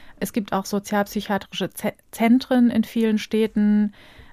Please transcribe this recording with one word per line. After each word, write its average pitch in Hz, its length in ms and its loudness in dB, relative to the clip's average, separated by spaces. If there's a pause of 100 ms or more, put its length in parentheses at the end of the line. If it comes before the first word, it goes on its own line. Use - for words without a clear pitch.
(200)
Es - 140 -6
gibt 202 180 -4
auch 196 140 -2
sozialpsychiatrische 202 1040 -4
Ze-, - 240 -6 (180)
Zentren 240 580 4
in 226 140 0
vielen 220 340 0
Städten. 208 760 0 (400)